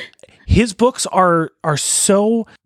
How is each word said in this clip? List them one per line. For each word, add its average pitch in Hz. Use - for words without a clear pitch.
His 214
books -
are, 170
are 151
so 208